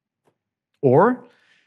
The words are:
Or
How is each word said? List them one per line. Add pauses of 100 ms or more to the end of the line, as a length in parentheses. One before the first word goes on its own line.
(840)
Or (400)